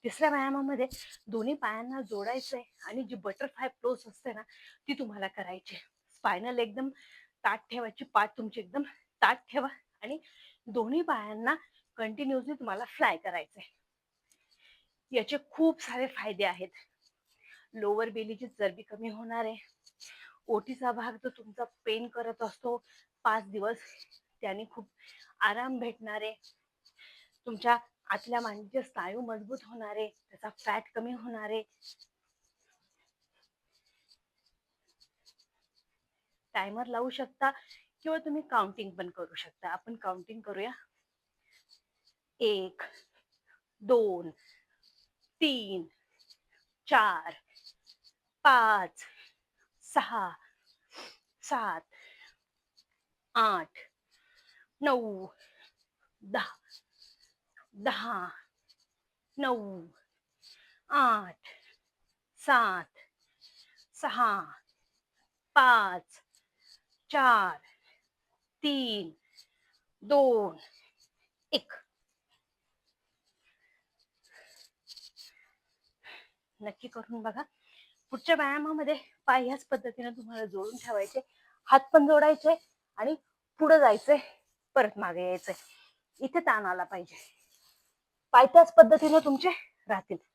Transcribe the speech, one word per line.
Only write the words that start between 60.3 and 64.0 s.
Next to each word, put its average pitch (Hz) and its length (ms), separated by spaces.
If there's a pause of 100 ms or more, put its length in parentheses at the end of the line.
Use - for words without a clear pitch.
आठ, 226 580 (920)
सात, 214 480 (1040)
सहा, 233 460 (1160)